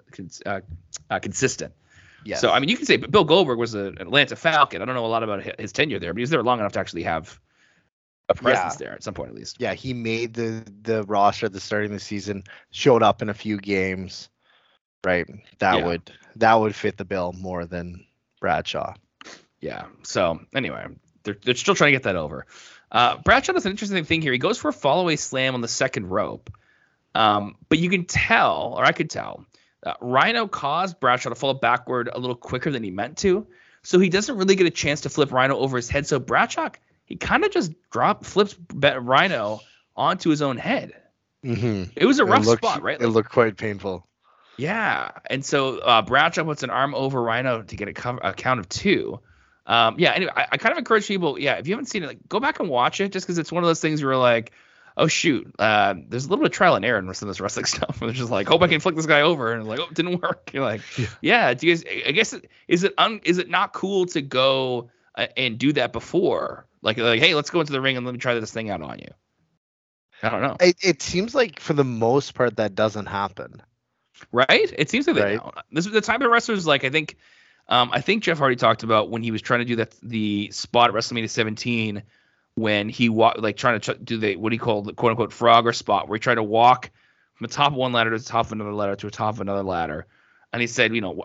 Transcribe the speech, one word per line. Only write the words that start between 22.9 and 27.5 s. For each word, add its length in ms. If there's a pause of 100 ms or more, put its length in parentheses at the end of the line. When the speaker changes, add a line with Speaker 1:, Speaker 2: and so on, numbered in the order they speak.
Speaker 1:
Bradshaw 340
does 140
an 60
interesting 340
thing 160
here. 100
He 60
goes 200
for 120
a 40
fall 280
away 160
slam 380
on 60
the 60
second 400
rope. 420 (640)
Um, 420 (120)